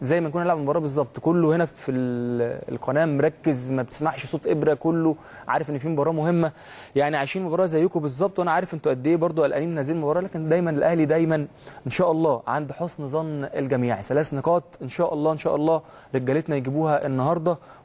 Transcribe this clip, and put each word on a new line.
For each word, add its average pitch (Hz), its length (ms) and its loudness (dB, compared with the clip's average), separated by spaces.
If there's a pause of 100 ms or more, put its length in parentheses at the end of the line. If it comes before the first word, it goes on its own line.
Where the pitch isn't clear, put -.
زي 156 200 2
ما 160 80 -2
نكون 170 120 -2
هنلعب 170 160 2
المباراة 147 220 0
بالظبط، 143 400 -2
كله 165 360 4
هنا 170 100 2
في - 260 -6
ال-، 120 800 -2
القناة 135 340 0
مركز، 143 680 0
ما 131 120 0
بتسمعش 147 420 -6
صوت - 220 -6
إبرة، 151 260 2
كله 160 420 0 (320)
عارف 147 220 0
إن 143 80 -4
في 143 120 -6
مباراة 151 220 2
مهمة، 165 400 2 (440)
يعني 147 220 2
عايشين 185 260 -4
مباراة 180 220 2
زيكم 170 340 2
بالظبط، 147 400 -2
وأنا 170 120 2
عارف 175 220 0
أنتوا 147 180 0
قد 127 160 -2
إيه 170 80 4
برضو 160 280 2
قلقانين 147 280 0
من 160 60 -4
هذه 143 140 -2
المباراة، 160 300 0
لكن 160 280 -4
دايما 170 200 2
الأهلي 156 360 2
دايما 160 300 2 (500)
إن 127 60 -6
شاء 180 200 2
الله 160 360 2
عند 139 240 -2
حسن 160 360 -8
ظن 151 360 -4 (120)
الجميع. 123 460 0
ثلاث 143 320 -2
نقاط 165 300 2 (180)
إن 131 80 -10
شاء 170 240 0
الله، 151 180 0
إن 156 60 -2
شاء - 180 -2
الله 156 260 2 (340)
رجالتنا 139 400 0
يجيبوها 143 500 0
النهاردة 156 520 0 (280)